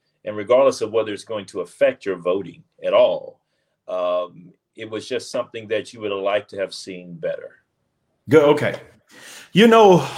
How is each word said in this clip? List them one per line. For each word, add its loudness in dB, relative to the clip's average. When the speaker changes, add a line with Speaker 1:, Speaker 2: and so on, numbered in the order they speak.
Speaker 1:
and -10
regardless 2
of -6
whether -2
it's -12
going -10
to -12
affect -2
your -4
voting -6
at -2
all. 0
Um, -6
it -16
was -12
just -8
something -10
that -6
you -18
would -6
have -6
liked -4
to -16
have -6
seen -16
better. -12
Speaker 2:
Go, 8
okay. 0
You 6
know, 8